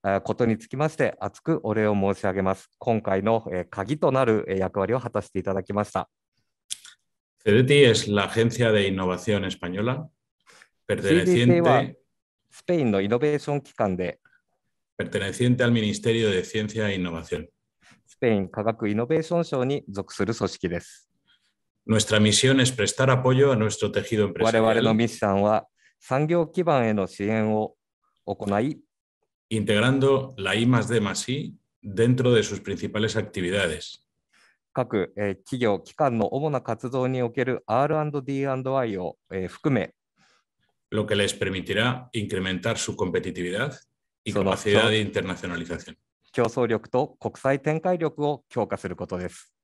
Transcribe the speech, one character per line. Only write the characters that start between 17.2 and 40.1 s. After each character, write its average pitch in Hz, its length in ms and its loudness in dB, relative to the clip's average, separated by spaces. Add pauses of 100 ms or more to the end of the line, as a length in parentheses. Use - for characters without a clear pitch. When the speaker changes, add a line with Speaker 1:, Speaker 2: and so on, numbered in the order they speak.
Speaker 1:
ス - 120 -20
ペ 117 160 2
イ 101 60 2
ン 92 100 -4
科 107 140 -8
学 110 260 -2
イ 104 60 -2
ノ 120 100 0
ベ 160 140 0
ー - 20 -2
シ 160 100 -8
ョ 170 60 0
ン 165 80 0
省 131 180 -2
に 135 240 -2
属 98 260 -10
す 101 120 -2
る 113 80 -2
組 98 160 -2
織 - 200 -6
で 85 120 -4
す。 - 280 -20 (760)
Speaker 2:
Nuestra 107 340 2
misión 127 400 6
es 127 120 4
prestar 131 400 2
apoyo 131 400 4
a 123 40 4
nuestro 107 360 -2
tejido 104 340 0
empresarial, 110 360 2
Speaker 1:
我 110 140 4
々 113 60 4
の 117 120 4
ミ 113 120 4
ッ - 20 -2
シ - 160 -4
ョ 101 120 2
ン 101 80 4
は 107 240 2 (320)
産 143 280 0
業 170 200 2
基 180 160 -2
盤 139 240 4
へ 107 60 2
の 98 140 2
支 - 160 -8
援 107 300 0
を 107 220 -2 (500)
行 101 340 -2
い、 143 220 -4 (680)
Speaker 2:
integrando 123 840 2
la 95 140 -4
I 113 140 0
más 117 240 2
D 117 100 2
más 98 300 -4
I 143 240 -6 (300)
dentro 123 500 2
de 107 100 6
sus 101 160 -6
principales 104 560 -4
actividades. 90 880 -4 (720)
Speaker 1:
各、 107 440 -2
え 101 140 -2
ー、 92 60 -6
企 123 260 -6
業、 101 160 2
機 - 160 -18
関 131 220 0
の 113 100 0
主 147 220 -4
な 131 120 -4
活 117 280 -8
動 127 180 -2
に 127 140 -2
お 117 100 -2
け 123 140 -2
る 127 220 -4
ア 120 160 0
ー 147 40 0
ル 156 120 -2
ア 151 40 -2
ン 151 80 -6
ド 143 100 -6
デ 135 120 -8
ィ 135 80 -4
ー 139 100 -4
ア 131 40 -2
ン 131 80 -8
ド 131 140 -4
ア 127 80 0
イ 101 120 -6
を、 90 200 -8 (140)
え 92 140 -6
ー、 - 20 -8
含 - 260 -4
め、 101 200 -2 (960)